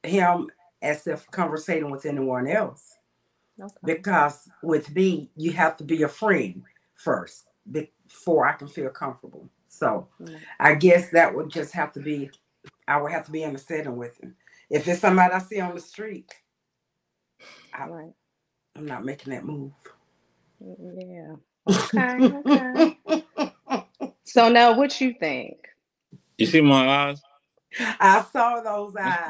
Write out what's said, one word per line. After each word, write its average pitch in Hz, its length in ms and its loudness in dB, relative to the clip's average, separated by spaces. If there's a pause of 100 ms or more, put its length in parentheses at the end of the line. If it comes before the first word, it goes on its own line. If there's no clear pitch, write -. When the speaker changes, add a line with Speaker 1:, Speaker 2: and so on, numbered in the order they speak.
Speaker 1:
him 175 460 2 (340)
as 151 240 -6
if - 240 -8
conversating 156 600 -4
with 139 160 -12
anyone 131 400 -4
else. 196 460 -4 (680)
Speaker 2:
Okay. 202 140 -18 (100)
Speaker 1:
Because 160 640 0 (140)
with 151 320 -2
me, 175 420 0
you 160 160 -4
have 160 260 0
to 156 60 -14
be 156 180 -2
a 147 60 0
friend 143 540 -2 (320)
first - 540 -8 (220)
before 156 760 -2
I 147 60 2
can 143 160 -12
feel 135 220 -8
comfortable. - 580 -14 (200)
So - 400 -4 (120)
Speaker 2:
Mm. 165 200 -18 (200)
Speaker 1:
I 151 140 6
guess 175 360 4
that 165 240 4
would 156 160 -6
just 147 220 -8
have 156 220 -6
to - 60 -14
be, 143 300 -8 (560)
I 143 140 0
would 147 120 -6
have 160 140 -6
to 151 60 -14
be 156 100 -6
in 151 120 -8
a 135 40 -12
setting 147 380 -10
with 120 260 -14
him. - 140 -20 (340)
If 147 160 0
it's 175 140 -2
somebody 185 320 4
I 185 60 -2
see 196 220 -8
on 175 140 -8
the 175 60 -12
street, - 540 -16 (1400)
I, 139 140 -12
Speaker 2:
Right. 165 260 -16 (640)
Speaker 1:
I'm 151 100 -12
not 123 180 -10
making 135 280 -10
that 120 120 -10
move. 139 280 -10 (880)
Speaker 2:
Yeah. 180 760 -18 (320)
Okay, 247 500 0 (280)
okay. 269 560 2
Speaker 1:
<laughs> - 320 -4 (920)
Speaker 2:
So 233 260 4
now 240 260 8
what 277 240 0
you 254 180 0
think? 135 380 -6 (800)
Speaker 3:
You - 100 2
see 165 140 6
my 135 260 6 (220)
eyes? 147 140 -10 (760)
Speaker 1:
I 202 320 6
saw 240 300 0
those 208 340 -8
Speaker 3:
My 185 240 -2 (120)